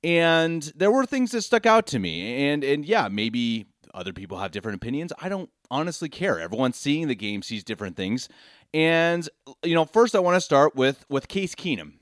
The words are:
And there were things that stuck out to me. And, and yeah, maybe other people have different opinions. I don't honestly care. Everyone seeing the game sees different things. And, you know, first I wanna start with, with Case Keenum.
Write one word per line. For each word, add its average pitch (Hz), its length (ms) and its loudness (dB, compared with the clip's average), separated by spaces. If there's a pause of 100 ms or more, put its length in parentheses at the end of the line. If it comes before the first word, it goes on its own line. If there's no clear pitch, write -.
And 165 580 2 (140)
there 185 160 4
were 262 140 4
things 254 260 -2
that 226 120 -2
stuck 226 220 2
out 220 220 6
to 131 120 -2
me. 101 500 -2
And, 147 160 0
and 147 180 2
yeah, 175 240 0
maybe 113 580 -2 (280)
other 92 180 -10
people 92 280 -14
have 95 120 -6
different 101 240 -8
opinions. 139 460 -8
I 180 80 -8
don't 190 200 -8 (220)
honestly 160 380 -4
care. 160 280 -2
Everyone 110 360 -2
seeing 151 340 -2
the 127 80 0
game 104 260 -6
sees 104 220 -8
different 101 320 -8
things. 101 320 -4 (460)
And, 165 560 2 (340)
you 170 100 0
know, 160 120 4
first 226 320 4
I - 20 6
wanna 180 220 4
start 139 340 4
with, 135 320 0
with 135 220 -4
Case 190 260 -4
Keenum. 87 460 -6